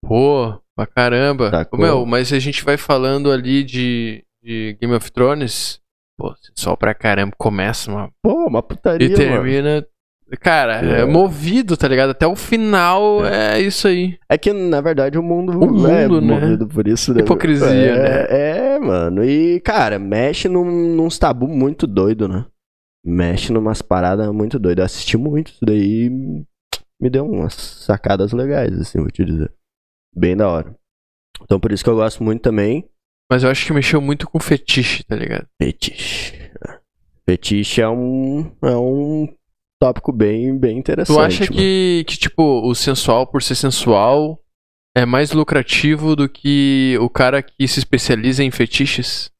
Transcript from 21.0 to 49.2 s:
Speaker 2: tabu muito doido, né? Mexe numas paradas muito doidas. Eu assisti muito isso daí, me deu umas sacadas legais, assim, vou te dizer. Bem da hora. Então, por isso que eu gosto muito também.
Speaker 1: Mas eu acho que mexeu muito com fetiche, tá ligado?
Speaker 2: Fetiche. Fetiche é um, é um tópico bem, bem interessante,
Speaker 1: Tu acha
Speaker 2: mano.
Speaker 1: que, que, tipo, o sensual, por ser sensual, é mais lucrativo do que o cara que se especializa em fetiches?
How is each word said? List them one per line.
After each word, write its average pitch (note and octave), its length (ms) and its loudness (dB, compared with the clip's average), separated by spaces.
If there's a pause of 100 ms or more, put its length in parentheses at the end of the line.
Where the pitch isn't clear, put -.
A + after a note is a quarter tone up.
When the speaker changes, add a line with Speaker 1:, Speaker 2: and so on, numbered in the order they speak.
Speaker 2:
tabu C#3 380 0
muito D3 400 0
doido, G#2 400 0
né? F#2+ 180 -4 (640)
Mexe F2 460 0
numas A2 280 0
paradas F#2 520 0
muito G#2+ 260 -2
doidas. F#2 240 0
Eu F#2 40 2
assisti - 300 -4
muito D3 360 -2
isso - 120 -6
daí, A2 460 2 (920)
me B2+ 60 2
deu C3+ 160 0
umas F#2+ 300 -4
sacadas - 800 -2
legais, A#2+ 460 -2
assim, - 220 -4
vou D2+ 100 -2
te - 140 -2
dizer. D#2+ 260 -2 (640)
Bem F2+ 220 0
da G#2 140 2
hora. D#2+ 260 -6 (680)
Então, G2 160 0
por G#2 140 0
isso G2+ 100 -4
que - 60 2
eu A#2 80 4
gosto A2 260 0
muito A2 200 -2
também. A2 420 0 (460)
Speaker 1:
Mas B2+ 140 2
eu B2+ 60 4
acho C3+ 140 -2
que - 80 -4
mexeu D3 300 2
muito C#3+ 260 -4
com - 120 -4
fetiche, - 640 -2
tá A2 120 -8
ligado? - 300 -6 (160)
Speaker 2:
Fetiche. - 880 -8 (760)
Fetiche G2+ 520 0
é A2 80 2
um, C3 640 -2 (120)
é B2+ 140 2
um C#3+ 520 -2 (520)
tópico B2+ 320 0
bem, A2+ 460 0
bem B2 200 0
interessante, D3+ 380 0
Speaker 1:
Tu D3+ 40 6
acha E3 240 2
Speaker 2:
mano. - 120 -4
Speaker 1:
que, F#3 520 2
que, - 100 -6
tipo, - 240 0 (260)
o A#2+ 60 0
sensual, B2+ 520 0
por C3+ 160 -4
ser - 120 -2
sensual, C3 840 2 (580)
é B2 100 2
mais C3+ 260 2
lucrativo D3+ 840 0
do C#3 120 0
que C3+ 720 0
o A#2+ 80 0
cara C3+ 340 2
que - 260 -4
se - 100 -2
especializa B2+ 640 0
em C3+ 80 0
fetiches? - 880 -2